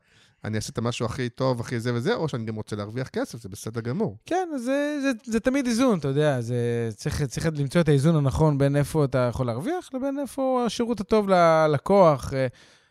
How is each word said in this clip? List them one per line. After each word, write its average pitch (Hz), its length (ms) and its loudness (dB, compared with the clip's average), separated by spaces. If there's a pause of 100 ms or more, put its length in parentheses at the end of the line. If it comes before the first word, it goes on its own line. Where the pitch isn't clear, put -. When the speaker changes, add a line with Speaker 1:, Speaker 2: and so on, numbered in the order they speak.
(440)
Speaker 1:
אני 107 120 -4
אעשה - 160 -6
את - 60 -12
המשהו 117 280 -2
הכי 123 220 -4
טוב, 127 320 -2
הכי 117 200 -6
זה 120 140 -2
וזה, 135 200 -2
או 170 140 -4
שאני 120 160 -6
גם 110 100 -8
רוצה 107 220 -10
להרוויח 107 320 -8
כסף", 214 340 -6
זה 101 60 -14
בסדר 113 320 -10
גמור. 120 360 -4 (100)
Speaker 2:
כן, 359 280 -2
אז 247 80 -6
זה, 285 400 -2
זה, 277 80 0 (220)
זה 220 80 0
תמיד 262 260 0
איזון, 233 320 2
אתה 143 100 -4
יודע, 139 320 2
זה 120 160 -4 (380)
צריך, - 280 -4
צריך 143 320 -4
למצוא 143 260 0
את 156 80 2
האיזון 151 280 6
הנכון 143 420 2
בין 139 180 2
איפה 143 280 0
אתה 131 140 0 (120)
יכול 123 160 -2
להרוויח, 190 480 -4
לבין 277 240 -4
איפה 262 480 -2
השירות 226 340 -2
הטוב 208 280 0
ללקוח. 160 1080 4
אה, 131 120 0 (440)